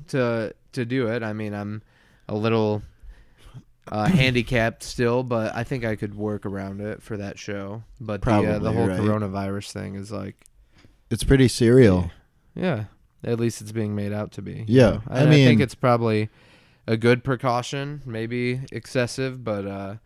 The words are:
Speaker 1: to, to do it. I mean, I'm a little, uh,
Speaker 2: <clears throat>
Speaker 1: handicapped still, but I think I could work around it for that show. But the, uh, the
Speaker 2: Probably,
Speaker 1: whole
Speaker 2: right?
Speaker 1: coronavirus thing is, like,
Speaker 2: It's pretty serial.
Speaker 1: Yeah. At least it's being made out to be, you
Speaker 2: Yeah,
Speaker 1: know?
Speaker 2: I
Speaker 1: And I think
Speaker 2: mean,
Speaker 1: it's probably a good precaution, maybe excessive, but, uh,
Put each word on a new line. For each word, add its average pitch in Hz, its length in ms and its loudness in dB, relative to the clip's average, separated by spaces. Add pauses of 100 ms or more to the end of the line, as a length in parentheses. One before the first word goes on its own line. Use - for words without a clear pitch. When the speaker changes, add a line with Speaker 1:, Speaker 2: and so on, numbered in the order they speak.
Speaker 1:
to, 117 460 -2 (180)
to 127 120 -4
do 123 240 -2
it. 113 160 -4
I 107 80 -6
mean, 107 200 -8
I'm 104 300 -8 (460)
a 107 80 -6
little, 107 460 0 (1080)
uh, 107 160 -2
Speaker 2:
<clears throat> - 0 -
Speaker 1:
handicapped 123 800 2
still, 123 400 0
but 113 320 -2
I 117 80 -4
think 123 200 -6
I 110 120 -2
could 101 180 -8
work 104 320 -4
around 98 340 -8
it 104 220 -8
for 113 140 -10
that 101 240 -10
show. 101 420 -10 (180)
But 107 220 -8
the, 123 80 0
uh, 107 280 2
the 107 120 -2
Speaker 2:
Probably, 110 40 0
Speaker 1:
whole 95 120 2
Speaker 2:
right? 92 140 -2
Speaker 1:
coronavirus 101 720 -4
thing 98 240 -10
is, 98 160 -12
like, 98 240 -10 (760)
Speaker 2:
It's 110 140 -4
pretty 131 240 6
serial. 113 640 6 (420)
Speaker 1:
Yeah. 131 300 -4 (400)
At 117 160 -2
least 117 200 -2
it's 107 120 -12
being 107 240 -4
made 101 160 -4
out 104 200 -6
to 104 100 -14
be, 95 260 -10
you 127 120 8
Speaker 2:
Yeah, 107 100 10
Speaker 1:
know? - 180 -4
Speaker 2:
I 120 120 -4
Speaker 1:
And 151 100 6
I - 20 10
think 139 160 8 (100)
Speaker 2:
mean, - 20 4
Speaker 1:
it's - 140 0
probably 113 540 2 (580)
a 113 100 0
good 120 280 4
precaution, 135 840 -4
maybe 123 540 -4 (100)
excessive, 127 720 -4
but, 104 240 -4
uh, 98 280 -10 (120)